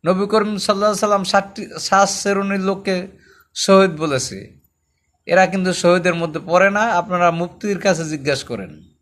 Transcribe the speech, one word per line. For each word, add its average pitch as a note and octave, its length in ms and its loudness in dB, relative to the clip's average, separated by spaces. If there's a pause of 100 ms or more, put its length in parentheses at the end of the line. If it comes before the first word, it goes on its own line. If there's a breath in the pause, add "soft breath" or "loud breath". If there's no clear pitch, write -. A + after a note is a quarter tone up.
নবী F#3 220 0
করিম G#3 240 0
সাল্লাল্লাহু G#3 420 0
আলাইহি G3+ 140 -2
সাল্লাম G3+ 180 0
ষাটটি, G3 380 -2 (160)
ষাট G3 320 2
শ্রেণীর G3 560 -2
লোককে G3 300 -2 (600 soft breath)
শহীদ F#3+ 400 4
বলেছে, C#3 420 -4 (920)
এরা F#3 180 6
কিন্তু F#3 280 -2
শহীদের F3 400 2
মধ্যে E3 320 -4
পড়ে F3+ 240 4
না। G#3 140 0 (160)
আপনারা F3 300 0
মুফতির F3 500 -4
কাছে E3 240 0
জিজ্ঞাসা D3 420 -4
করেন। G2 260 -10 (300)